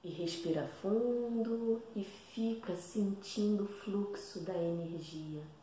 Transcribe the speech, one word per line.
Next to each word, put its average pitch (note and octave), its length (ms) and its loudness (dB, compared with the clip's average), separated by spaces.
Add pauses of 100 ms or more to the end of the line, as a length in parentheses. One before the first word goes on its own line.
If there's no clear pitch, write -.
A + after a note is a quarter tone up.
E F3 80 -10
respira E3 560 0 (160)
fundo A3+ 1000 4 (120)
e G3 100 -2
fica A3+ 720 -2
sentindo G3+ 880 0
o - 20 -6
fluxo - 720 -4
da F3+ 120 -4
energia. E3 880 -4 (220)